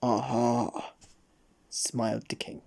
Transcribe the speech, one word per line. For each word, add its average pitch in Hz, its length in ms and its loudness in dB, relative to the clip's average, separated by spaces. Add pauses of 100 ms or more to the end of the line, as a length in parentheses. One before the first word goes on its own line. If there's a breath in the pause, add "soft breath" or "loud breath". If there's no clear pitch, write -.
Aha, 120 920 2 (760)
smiled 113 600 -2
the - 60 -2
king. - 320 -10